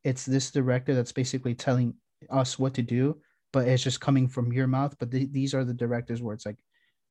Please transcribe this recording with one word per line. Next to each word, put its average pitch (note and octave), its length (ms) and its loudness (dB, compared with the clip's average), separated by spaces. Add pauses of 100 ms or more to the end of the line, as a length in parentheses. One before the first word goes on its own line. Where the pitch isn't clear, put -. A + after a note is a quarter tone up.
It's C3 200 -2
this C3 240 0
director B2+ 460 2
that's A#2+ 160 0
basically B2+ 420 -2
telling B2 400 2 (380)
us C3 260 0
what C3 180 0
to C3 60 0
do, B2 380 0 (320)
but B2+ 160 2
it's B2+ 160 4
just C3 180 -2
coming C3 280 4
from A#2+ 240 -2
your C3 120 2
mouth. C3+ 320 0
But B2 140 -6
th-, C3 180 -2
these C3+ 240 -2
are C3 120 0
the B2 80 -4
director's A#2+ 480 -4
words. A2 240 -8
Like, G#2+ 120 -8 (540)